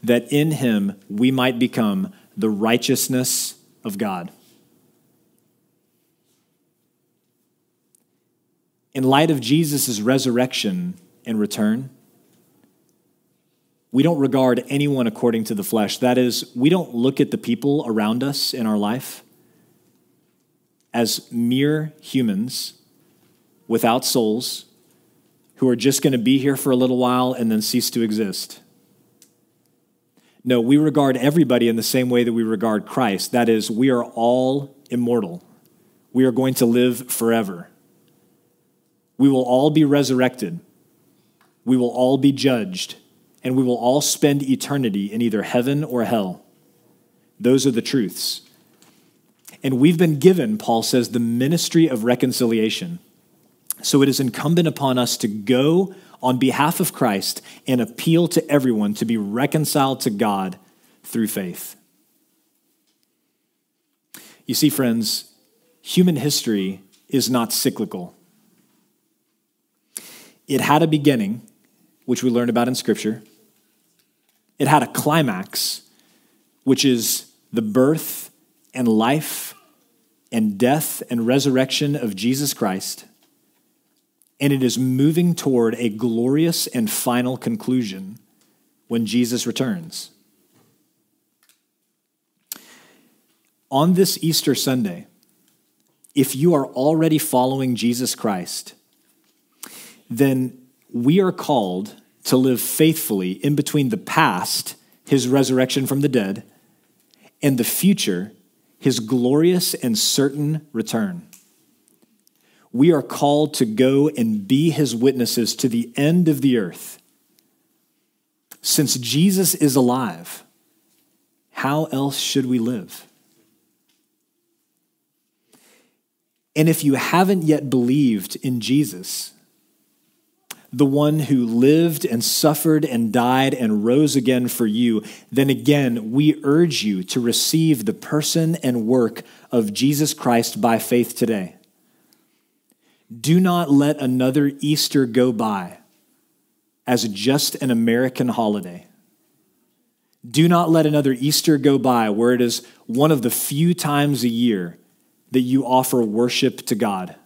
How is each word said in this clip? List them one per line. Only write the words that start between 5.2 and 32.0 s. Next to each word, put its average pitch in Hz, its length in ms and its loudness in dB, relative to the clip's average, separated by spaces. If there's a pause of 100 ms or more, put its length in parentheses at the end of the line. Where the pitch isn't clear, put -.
In 131 80 -2
light 139 260 4
of 139 120 0
Jesus' 135 600 0
resurrection 120 920 -2 (280)
and 110 160 -4
return, 107 520 -2 (2000)
we 127 100 2
don't 165 160 2
regard 131 520 2
anyone 139 360 0
according 113 380 -2
to 113 100 -6
the 101 100 -4
flesh. 104 360 -2
That 123 180 2
is, 123 280 0 (100)
we 127 140 2
don't 170 260 0
look 131 260 0
at - 80 2
the 113 80 -4
people 139 480 -2
around 113 380 -2
us 139 320 -4
in 120 100 -4
our 107 140 0
life 110 440 -6 (1700)
as 117 380 -4
mere 139 680 0
humans 117 720 -4 (920)
without 113 380 2
souls 117 640 -2 (880)
who 131 140 2
are 123 60 4
just 135 260 0
gonna 135 160 2
be 127 200 2
here 135 200 0
for 139 120 -4
a 127 60 4
little 127 220 2
while 127 340 0
and 123 180 -2
then 110 120 0
cease - 280 -2
to 120 120 -2
exist. 107 580 -4 (1800)
No, 123 160 2
we 123 160 4
regard 143 400 2
everybody 127 540 2
in 113 80 0
the 110 60 -4
same 127 260 0